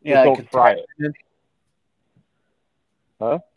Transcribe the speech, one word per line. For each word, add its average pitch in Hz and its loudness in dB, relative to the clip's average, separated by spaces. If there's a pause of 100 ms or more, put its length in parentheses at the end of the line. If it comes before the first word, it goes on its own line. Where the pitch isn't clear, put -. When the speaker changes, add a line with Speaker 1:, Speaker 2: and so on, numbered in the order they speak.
Speaker 1:
Yeah, 143 -2
Speaker 2:
Just 135 6
Speaker 1:
I 127 6
Speaker 2:
don't 135 4
Speaker 1:
could 127 -16
Speaker 2:
fry 120 2
Speaker 1:
try 87 -8
Speaker 2:
it. - -18 (140)
Speaker 1:
it. 147 -8 (2000)
Speaker 2:
Huh? 127 -6 (180)